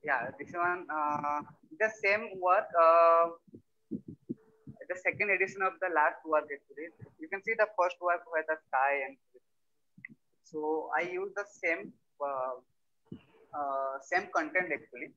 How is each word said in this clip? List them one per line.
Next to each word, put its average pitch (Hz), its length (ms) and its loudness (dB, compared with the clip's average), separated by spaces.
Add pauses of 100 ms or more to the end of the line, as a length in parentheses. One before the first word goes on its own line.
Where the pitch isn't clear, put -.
Yeah, 131 340 -2
this - 140 -12
one, 175 280 0 (100)
uh, 147 500 -2 (380)
the 214 100 2 (140)
same 208 220 2 (160)
work, 180 260 4 (120)
uh, 165 520 8 (580)
the - 1120 -12
second 208 280 -2
edition 190 320 0
of 190 180 -2
the 185 140 -2
last 156 320 2
work, 151 260 0
actually. 147 360 -14 (300)
You 160 100 -14
can 190 160 -8
see 220 120 -2
the 214 120 2 (100)
first 175 220 2
work 175 300 0
where 160 180 -2
the 156 80 0 (100)
sky 139 260 0 (140)
and 135 100 -14 (1300)
so 156 520 -4
I 160 80 0
use 180 320 -6
the 202 140 -6
same, - 440 -4 (280)
uh, 131 360 -4 (960)
uh, 135 480 -4
same 185 320 -2
content, 165 380 0
actually। 139 440 -10